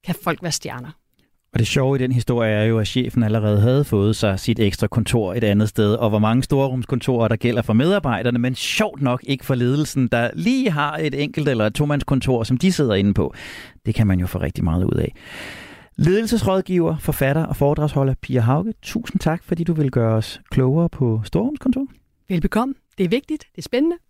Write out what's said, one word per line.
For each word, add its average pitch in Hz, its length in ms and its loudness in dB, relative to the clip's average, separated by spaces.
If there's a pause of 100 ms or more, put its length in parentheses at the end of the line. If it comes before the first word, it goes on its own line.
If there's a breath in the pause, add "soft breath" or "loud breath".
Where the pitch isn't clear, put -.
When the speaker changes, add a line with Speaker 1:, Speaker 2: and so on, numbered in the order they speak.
Speaker 1:
Kan 170 180 -4
folk 165 200 -4
være 165 100 -6
stjerner? - 360 -10 (640)
Speaker 2:
Og 110 60 -2
det 113 80 4
sjove 135 300 2
i - 20 -2
den 127 140 0
historie 117 380 0
er 107 140 2
jo, 113 140 2
at 104 80 0
chefen 120 360 0
allerede 107 380 2
havde 127 240 4
fået 104 320 2
sig 95 240 0
sit 113 180 0
ekstra 107 280 0
kontor 107 480 0
et 113 100 0
andet 104 240 4
sted, 104 260 2
og 117 140 0
hvor 107 100 2
mange 113 240 2
storrumskontorer, 127 840 0
der 110 80 0
gælder 120 260 0
for 117 100 0
medarbejderne, 123 680 2
men 127 160 -2
sjovt - 480 -4
nok 123 240 0
ikke 135 180 -2
for 139 100 -2
ledelsen, 127 540 0
der 120 260 0
lige 240 360 0
har 147 260 -4
et 147 260 -4
enkelt 147 260 -2
eller 113 180 2
et 107 80 -2
tomandskontor, 135 720 0
som 127 140 0
de 185 140 2
sidder 131 220 2
inde 98 200 4
på. 87 200 0 (520 loud breath)
Det 110 80 -2
kan 110 120 2
man 92 140 4
jo 90 60 -2
få 90 120 -6
rigtig - 260 -4
meget 87 200 2
ud - 140 2
af. - 160 -2 (880 loud breath)
Ledelsesrådgiver, 185 1000 2
forfatter 143 460 0
og - 120 -4
foredragsholder 143 680 2
Pia 127 180 0
Hauge, 151 420 0
tusind - 380 -4
tak, 165 240 -2
fordi 170 200 -4
du 170 80 0
vil 151 180 0
gøre 113 240 2
os - 260 -4 (100)
klogere 143 380 2
på 113 360 0
storrumskontor. 269 640 -2 (420)
Speaker 1:
Velbekomme. 214 460 0 (240)
Det 190 60 2
er 175 40 0
vigtigt. 277 440 -2
Det - 60 -18
er 156 40 -12
spændende. 320 340 0 (140)